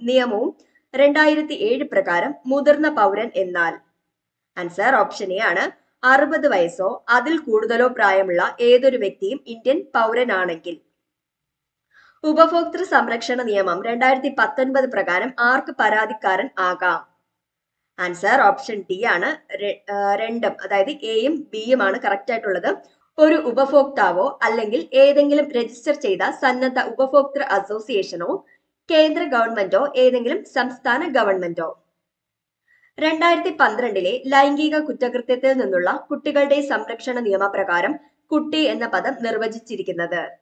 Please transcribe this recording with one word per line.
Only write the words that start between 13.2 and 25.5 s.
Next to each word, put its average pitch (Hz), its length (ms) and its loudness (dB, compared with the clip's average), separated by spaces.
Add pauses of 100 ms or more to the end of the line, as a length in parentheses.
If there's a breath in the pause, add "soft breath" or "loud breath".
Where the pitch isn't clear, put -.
നിയമം 196 420 -2
രണ്ടായിരത്തി 262 560 0
പത്തൊൻപത് 262 520 0
പ്രകാരം 196 480 -4
ആർക്ക് 262 400 0
പരാതിക്കാരൻ 214 720 0 (100)
ആകാം? 180 480 -2 (920)
ആൻസർ 185 420 0
ഓപ്ഷൻ 202 500 0
ഡി 190 140 -4
ആണ്, 202 520 -2
ര-, 202 340 -8
ആ, 202 240 0
രണ്ടും, 226 360 -4 (100)
അതായത് 196 280 0
എയും 247 640 -2
ബിയും 220 300 0
ആണ് 202 160 0
കറക്റ്റ് 196 320 -4
ആയിട്ടുള്ളത്. 226 440 -2 (420 soft breath)
ഒരു 311 180 6
ഉപഭോക്താവോ 240 1080 2
അല്ലെങ്കിൽ 220 500 -2
ഏതെങ്കിലും 285 580 4